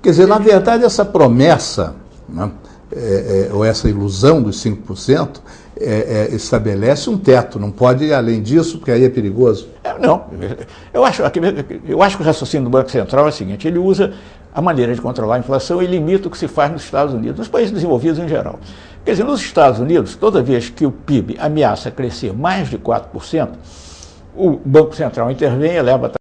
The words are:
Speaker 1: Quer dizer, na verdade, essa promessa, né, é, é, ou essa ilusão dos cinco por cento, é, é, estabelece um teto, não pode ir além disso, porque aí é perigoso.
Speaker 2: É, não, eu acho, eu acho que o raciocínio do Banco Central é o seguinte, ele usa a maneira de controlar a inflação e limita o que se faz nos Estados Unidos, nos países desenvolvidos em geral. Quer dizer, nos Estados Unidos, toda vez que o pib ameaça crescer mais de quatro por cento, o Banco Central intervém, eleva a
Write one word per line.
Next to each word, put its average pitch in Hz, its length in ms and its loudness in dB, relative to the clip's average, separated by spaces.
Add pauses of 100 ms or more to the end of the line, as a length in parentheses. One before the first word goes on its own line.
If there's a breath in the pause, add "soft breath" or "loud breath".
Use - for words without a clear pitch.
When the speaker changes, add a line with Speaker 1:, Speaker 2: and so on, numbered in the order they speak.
Speaker 1:
Quer 202 80 4
dizer, 175 180 6
na 214 100 4
verdade, 214 460 4
essa 208 180 2
promessa, 135 920 2 (320)
né, 87 220 -6 (440 loud breath)
é, 98 540 -2
é, 104 60 -6
ou 104 100 0
essa 110 240 0
ilusão 104 540 2
dos 104 180 -4
cinco 107 220 -4
por 95 160 -12
cento, 156 420 -2 (380 loud breath)
é, 107 520 -2
é, - 40 -6
estabelece 110 760 0
um 202 80 -2
teto, 123 420 2
não 101 100 -4
pode 127 340 2
ir 151 100 0
além 113 260 0
disso, 156 380 0
porque - 120 -6
aí 120 140 4
é 123 60 4
perigoso. 110 580 0 (160)
Speaker 2:
É, - 140 -8
não, - 260 2 (720 loud breath)
eu 123 100 4
acho, 175 160 0 (680)
eu 156 160 0
acho 196 140 2
que 180 60 -8
o - 20 -4
raciocínio 143 400 0
do 120 60 -2
Banco 131 200 2
Central 131 360 2
é - 20 2
o 143 40 -2
seguinte, 98 360 -6
ele 175 100 0
usa 190 360 2 (400 loud breath)
a 147 80 -4
maneira 127 320 0
de 120 80 -6
controlar 120 340 -2
a - 20 -2
inflação 135 440 -2
e 180 40 0
limita 180 420 -2
o - 20 -6
que - 80 -16
se 151 100 -6
faz 151 240 -2
nos 160 100 -10
Estados 143 300 -2
Unidos, 123 280 -6
nos 226 80 -8
países 214 240 0
desenvolvidos 160 460 0
em 170 80 -6
geral. 143 320 -6 (460 loud breath)
Quer - 60 0
dizer, 202 140 0
nos 277 180 -2
Estados 131 360 2
Unidos, 139 380 0
toda 196 260 2
vez 120 280 -2
que - 160 -2
o 131 40 0
pib 120 480 -4
ameaça 151 520 0
crescer 117 420 -8
mais 156 380 -4
de 120 80 -8
quatro - 320 -4
por - 160 -14
cento, - 320 -4 (760 loud breath)
o 180 180 0 (120)
Banco 156 320 4
Central 123 340 -2
intervém, 143 440 0
eleva 127 320 2
a 117 40 -4 (100)